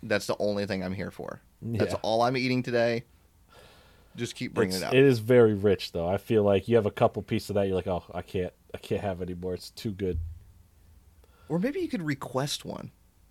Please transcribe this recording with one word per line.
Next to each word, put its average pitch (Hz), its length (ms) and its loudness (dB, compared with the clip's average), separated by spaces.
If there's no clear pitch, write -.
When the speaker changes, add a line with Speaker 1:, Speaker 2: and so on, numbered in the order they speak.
Speaker 1:
"That's 107 240 0
the 107 140 -2
only 101 260 0
thing 95 160 -2
I'm 92 120 -4
here 95 180 -6
for. - 300 -12
That's 107 320 -2
Speaker 2:
Yeah. - 100 -4
Speaker 1:
all 110 200 2
I'm 127 140 2
eating 127 260 0
today. 117 400 0
Just 117 220 -8
keep - 180 -8
bringing 95 220 0
Speaker 2:
It's, 92 60 -4
Speaker 1:
it 76 40 -4
out." - 80 -2
Speaker 2:
it 131 100 8
is 131 140 6
very 113 360 6
rich, 98 380 2
though. 85 160 -2
I 95 80 2
feel 107 280 2
like 101 240 4
you 117 80 6
have 107 100 4
a 104 60 0
couple 110 300 2
pieces - 280 -4
of 101 40 -2
that, 101 120 2
you're 95 100 -2
like, 90 120 -2
"Oh, 87 160 -4
I 85 80 -6
can't, 90 300 -4
I - 60 -8
can't 98 240 -4
have 95 180 -4
any 90 140 -6
more. 90 200 -6
It's - 160 -12
too - 200 -8
good." 92 280 -2
Speaker 1:
Or 160 100 -2
maybe 285 220 -2
you 339 80 -4
could 202 140 -4
request 143 600 -4
one. - 280 -10